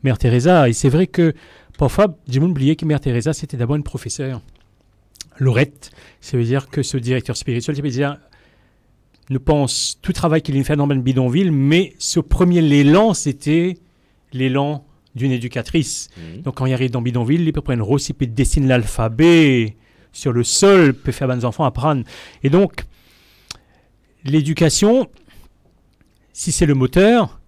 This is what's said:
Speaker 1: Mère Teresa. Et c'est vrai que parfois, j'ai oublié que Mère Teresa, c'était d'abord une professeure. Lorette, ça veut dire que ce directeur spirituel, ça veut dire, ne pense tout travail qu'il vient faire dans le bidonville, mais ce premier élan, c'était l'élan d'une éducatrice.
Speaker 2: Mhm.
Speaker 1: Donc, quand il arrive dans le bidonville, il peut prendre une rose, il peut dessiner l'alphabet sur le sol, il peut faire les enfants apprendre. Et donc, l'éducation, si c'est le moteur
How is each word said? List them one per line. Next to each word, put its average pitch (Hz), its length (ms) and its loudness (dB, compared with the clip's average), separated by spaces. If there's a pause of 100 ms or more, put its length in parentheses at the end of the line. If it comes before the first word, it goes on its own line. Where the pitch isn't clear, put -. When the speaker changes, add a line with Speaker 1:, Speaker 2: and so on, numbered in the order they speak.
Speaker 1:
Mère 131 140 0
Teresa. 127 520 4
Et 120 40 0
c'est 139 160 2
vrai 165 180 2
que 165 260 0 (440)
parfois, 165 380 0 (120)
j'ai 131 120 -2
oublié 151 360 0
que 165 100 -10
Mère 151 160 -2
Teresa, 123 320 -2
c'était 143 240 -10
d'abord 120 180 -2
une 147 80 -4
professeure. 131 580 -10 (960)
Lorette, 131 540 -2 (300)
ça - 160 -6
veut 120 60 0
dire 135 260 -2
que 143 140 -4
ce 135 140 -6
directeur 123 380 -4
spirituel, 123 400 -6
ça 143 60 -8
veut 143 80 -4
dire, 131 280 -4 (1120)
ne 131 80 -2
pense 143 640 -2
tout 180 120 -4
travail 160 280 0
qu'il 147 120 -6
vient 135 100 0
faire 151 140 -2
dans 143 80 0
le 143 100 -4
bidonville, 131 560 0
mais 151 480 0
ce - 200 -2
premier 175 440 2
élan, 151 500 4
c'était 170 640 -2 (540)
l'élan 135 540 -2 (300)
d'une 131 160 -2
éducatrice. 123 840 -6
Speaker 2:
Mhm. 82 240 -16
Speaker 1:
Donc, 135 140 -8
quand 127 100 -4
il 131 80 0
arrive 127 180 -2
dans 123 80 -6
le 117 60 -6
bidonville, 123 360 -2
il 160 120 -2
peut 147 80 -6
prendre 127 180 -4
une 110 40 -2
rose, 139 260 -2
il - 40 -8
peut 131 140 -4
dessiner 131 400 0
l'alphabet 123 1080 2 (360)
sur - 200 -6
le 120 120 0
sol, 190 440 4
il 135 60 4
peut - 180 -6
faire 135 160 -6
les 123 180 -2
enfants 127 200 -2
apprendre. 131 380 -2 (400)
Et 139 60 2
donc, 180 360 2 (1400)
l'éducation, 160 840 2 (1300)
si - 140 -6
c'est - 140 0
le 143 100 2
moteur 180 720 2